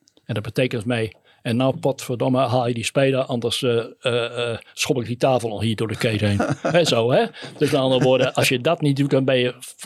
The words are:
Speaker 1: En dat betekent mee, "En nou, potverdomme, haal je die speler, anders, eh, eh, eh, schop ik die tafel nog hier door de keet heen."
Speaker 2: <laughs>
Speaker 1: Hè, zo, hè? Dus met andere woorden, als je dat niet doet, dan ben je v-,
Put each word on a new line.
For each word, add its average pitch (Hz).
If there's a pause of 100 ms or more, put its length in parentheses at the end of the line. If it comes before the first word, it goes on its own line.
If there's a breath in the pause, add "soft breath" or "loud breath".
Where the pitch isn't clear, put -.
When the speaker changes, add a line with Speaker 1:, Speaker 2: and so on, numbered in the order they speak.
(260)
Speaker 1:
En -
dat 110
betekent 127
mee, 117 (260 soft breath)
"En 120
nou, 131
potverdomme, 131
haal 120
je 123
die 113
speler, 135
anders, 117
eh, 117 (140)
eh, 120
eh, 107 (160 loud breath)
schop -
ik 117
die 117
tafel 127
nog 101
hier 110
door 113
de 104
keet 110
heen." 104 (180)
Speaker 2:
<laughs> 156
Speaker 1:
Hè, 175
zo, 117
hè? 214 (320 loud breath)
Dus 143
met 143
andere 131
woorden, 127
als 127
je 127
dat 143
niet 143
doet, 139
dan 135
ben 135
je 123
v-, -